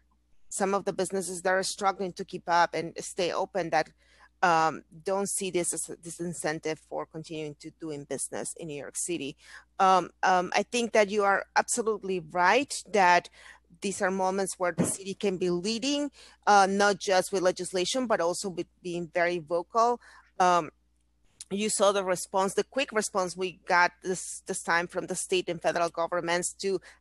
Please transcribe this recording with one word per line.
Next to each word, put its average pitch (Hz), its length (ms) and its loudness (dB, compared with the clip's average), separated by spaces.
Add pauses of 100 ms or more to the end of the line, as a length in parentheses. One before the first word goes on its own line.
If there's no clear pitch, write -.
(480)
some 196 260 -2
of 196 120 -2
the 196 80 -2
businesses 185 480 -4
that 185 100 0
are 190 120 2
struggling 190 500 -2
to 196 100 -12
keep 175 240 -12
up 170 260 4
and 160 260 -6
stay - 340 -4
open, 175 380 -2
that, 160 180 0 (520)
um, 160 420 4 (200)
don't 196 240 -2
see 190 240 -4
this 175 220 0
as - 160 -8
a - 80 -12
disincentive 160 800 -6
for 151 280 -10
continuing 156 540 -10
to 156 120 -16 (100)
doing 147 240 -10
business - 500 -6
in 165 140 -12
New 143 80 -8
York 127 180 -14
City. 151 400 -6 (440)
Um, 190 320 4 (120)
um, 185 320 2
I 202 80 4
think 233 300 -2
that 214 160 4
you 208 160 2
are 196 200 2 (120)
absolutely 196 640 -2 (100)
right 185 500 2 (120)
that 180 360 6 (520)
these 196 200 -4
are 185 100 2
moments 190 460 0
where 175 140 -2
the 170 140 0
city 196 280 -6
can 190 220 -2
be 180 140 -2
leading, 226 600 -2 (380)
uh, 196 220 6
not 202 300 2
just - 340 0
with 180 100 -2
legislation, 185 640 -2
but 208 140 0
also 175 260 -2
with 170 200 -8 (140)
being 175 320 -8
very 175 260 0
vocal. 180 600 0 (400)
Um, 175 320 4 (800)
you 202 160 -2
saw 208 240 4
the 196 120 0
response, 190 500 0
the 202 100 0
quick - 280 -4
response 196 440 -2
we 185 300 -6
got 175 260 4 (120)
this, - 420 -6
this 190 160 -6
time 175 240 0
from 170 220 -6
the 185 80 -4
state 180 340 -2
and 170 100 -4
federal 170 300 0
governments 170 640 -2
to 196 260 -4 (220)